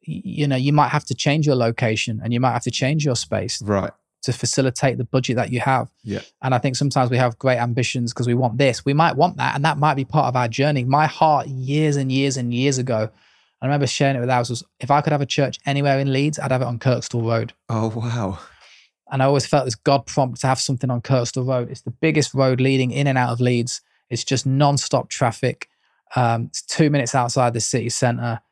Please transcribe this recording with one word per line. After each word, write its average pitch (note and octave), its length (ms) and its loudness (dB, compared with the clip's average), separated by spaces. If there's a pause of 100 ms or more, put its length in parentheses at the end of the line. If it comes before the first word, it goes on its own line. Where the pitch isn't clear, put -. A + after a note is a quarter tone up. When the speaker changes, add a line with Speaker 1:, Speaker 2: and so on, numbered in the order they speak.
Speaker 1:
y-, - 160 -10
you D3 240 -2
know, C3+ 100 0
you C#3 160 2
might C#3+ 160 4
have D3 160 0
to C3 100 -4
change D3+ 320 2
your C#3 80 4
location A2+ 680 0
and A#2 100 -2
you A#2+ 60 0
might B2+ 120 2
have A#2+ 120 -2
to B2 80 -4
change D3 340 0
your B2+ 100 2
space - 460 -4
Speaker 2:
Right. G2+ 300 0 (320)
Speaker 1:
to B2 100 -4
facilitate C3 640 0
the B2+ 80 -4
budget B2+ 320 0
that A#2+ 160 -2
you A#2+ 80 -2
have. B2 280 0 (140)
Speaker 2:
Yeah. G2+ 160 -6 (220)
Speaker 1:
And C3 120 0
I B2+ 40 2
think C3 180 -2
sometimes C3 340 0
we B2 80 0
have B2 220 0
great B2+ 200 0
ambitions A#2+ 540 -2
'cause A#2+ 140 -4
we A#2+ 60 2
want B2 240 0
this, B2 280 2
we C#3 80 0
might D3+ 220 2
want E3 220 0
that, B2+ 180 -2
and C#3+ 80 -2
that D#3 140 0
might D3 180 2
be C#3 100 -4
part D3 220 2
of B2+ 80 -2
our B2 140 2
journey. C3+ 340 0
My C#3+ 240 4
heart D3 400 2
years C#3+ 480 0
and C3+ 160 -2
years C3+ 240 2
and A#2+ 180 -4
years C3 240 2
ago, A#2 320 -2 (520)
I B2+ 40 -6
remember C#3 220 2
sharing C#3 300 0
it - 20 -4
with A#2+ 100 -2
ours, B2 200 2
was A#2+ 140 -6 (180)
if B2+ 100 0
I D3 80 6
could D3+ 140 0
have C#3+ 80 0
a C#3 40 0
church C3 400 -2
anywhere C#3 340 2
in C#3 120 0
Leeds, C#3+ 280 0
I'd C#3 120 -2
have B2+ 100 2
it B2+ 40 0
on A#2+ 140 -4
Kirkstall A#2 460 0
Road. A2+ 280 -2 (160)
Speaker 2:
Oh, C3 180 0
wow. A2+ 520 -4 (680)
Speaker 1:
And C3+ 140 0
I - 40 4
always C#3 180 2
felt C#3+ 180 2
this C3 120 -4
God C#3 300 2
prompt B2+ 360 -2
to C3+ 60 0
have C3 120 2
something C3 300 -2
on A#2+ 120 -2
Kirkstall B2+ 460 0
Road. B2 240 -2
It's B2+ 100 -14
the A#2 100 -10
biggest D#3 420 0
road C3 260 2
leading C3 320 2
in C#3 160 0
and C3 100 2
out B2 140 2
of A#2+ 80 -4
Leeds. B2 400 0 (300)
It's A#2+ 140 -6
just C3 220 -2
non-stop C#3 640 2
traffic. - 600 -2 (460)
Um, A#2 300 2
it's - 160 -10
two - 280 2
minutes C#3 260 0
outside B2 380 2
the A#2 80 -4
city A#2 280 -2
centre. A#2+ 520 -2 (100)